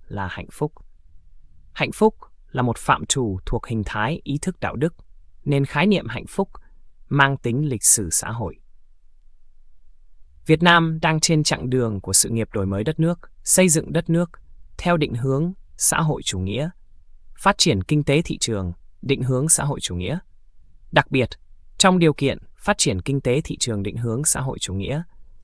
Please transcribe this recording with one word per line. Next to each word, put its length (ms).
là 180
hạnh 260
phúc. 200
Hạnh 200
phúc 220
là 120
một 160
phạm 280
trù 400
thuộc 200
hình 200
thái 380
ý 180
thức 180
đạo 160
đức, 180
nên 200
khái 220
niệm 220
hạnh 200
phúc 220
mang 280
tính 320
lịch 160
sử 260
xã 200
hội. 280
Việt 160
Nam 400
đang 180
trên 220
chặng 280
đường 300
của 120
sự 160
nghiệp 240
đổi 140
mới 180
đất 160
nước, 300
xây 240
dựng 240
đất 180
nước, 200
theo 180
định 180
hướng 380
xã 240
hội 240
chủ 140
nghĩa, 320
phát 200
triển 240
kinh 220
tế 180
thị 160
trường, 340
định 200
hướng 260
xã 160
hội 160
chủ 140
nghĩa. 240
Đặc 200
biệt, 180
trong 200
điều 140
kiện 260
phát 220
triển 240
kinh 180
tế 200
thị 200
trường 220
định 140
hướng 280
xã 160
hội 180
chủ 160
nghĩa, 280